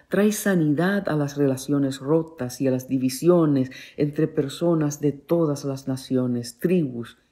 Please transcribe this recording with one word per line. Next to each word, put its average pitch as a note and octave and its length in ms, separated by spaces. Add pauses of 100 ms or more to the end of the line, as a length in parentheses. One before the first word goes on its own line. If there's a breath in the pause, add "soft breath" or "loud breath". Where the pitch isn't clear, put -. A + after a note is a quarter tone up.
trae G#3 220
sanidad F#3 800
a D3+ 60
las C#3+ 220
relaciones C#3 640
rotas C#3+ 600
y C3+ 60
a B2+ 40
las B2+ 160
divisiones C3+ 840 (240 loud breath)
entre D3+ 320
personas D3+ 760
de C#3+ 120
todas D3 520
las C3+ 220
naciones, B2+ 720
tribus C#3+ 580 (140)